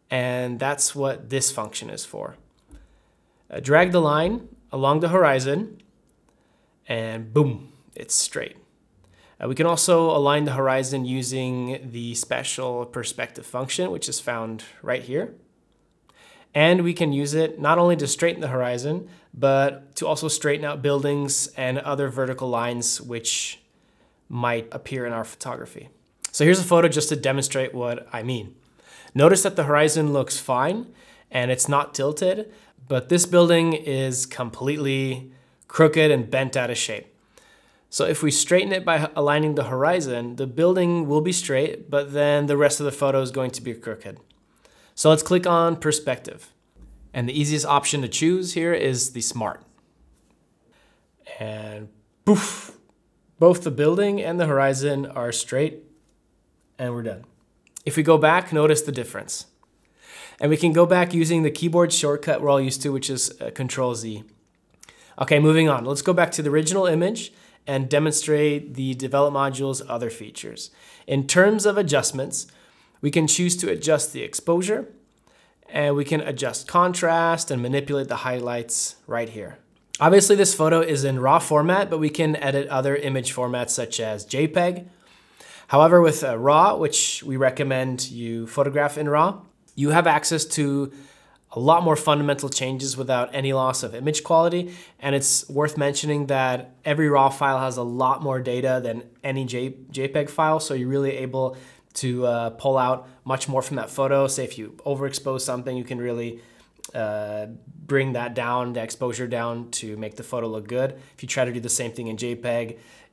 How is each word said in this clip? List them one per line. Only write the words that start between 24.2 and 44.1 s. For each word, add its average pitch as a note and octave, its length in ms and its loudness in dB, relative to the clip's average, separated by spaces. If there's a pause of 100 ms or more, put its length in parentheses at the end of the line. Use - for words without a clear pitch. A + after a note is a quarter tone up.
might A#2+ 440 -2
appear B2+ 340 -8
in A#2+ 60 -6
our A2+ 100 -6
photography. - 640 -14 (440)
So - 120 0
here's F3+ 140 8
a F3+ 60 -2
photo E3+ 240 6
just D3+ 220 -2
to D3+ 60 -2
demonstrate C3 560 -2
what A#2+ 400 -8
I A2+ 120 -8
mean. A#2 320 -8 (580)
Notice E3+ 300 8
that F#3+ 100 -2
the F3+ 80 0
horizon D3 500 2
looks C3 280 -2
fine D#3+ 480 -2 (420)
and B2 220 0
it's B2 160 -2
not C#3+ 260 0
tilted, F3+ 580 -2 (360)
but B2+ 200 -2
this F3 160 4
building E3+ 480 4
is C3+ 540 -4
completely C3+ 1040 -4 (380)
crooked D#3 420 6
and B2+ 180 2
bent C3 280 -2
out B2 140 -2
of A#2 60 -6
shape. G#2 300 -6 (800)
So - 160 -2
if D#3+ 160 0
we D3+ 120 0
straighten F#3+ 400 2
it F#3 120 -2
by D#3+ 200 2
h-, D3+ 100 -4
aligning D3+ 400 2
the C#3+ 100 -2
horizon, B2+ 680 -2
the C3 140 -6
building F3 580 2
will D3 140 2
be F3 120 0
straight, D3 560 -2
but C#3+ 240 -2
then D3 340 2
the C#3+ 100 2
rest C#3+ 240 4
of D3 40 -4
the C#3+ 60 -2
photo C3+ 320 0
is B2+ 80 -4
going B2+ 220 -4
to A#2 100 -12
be A#2 120 -8
crooked. A2 440 -14 (800)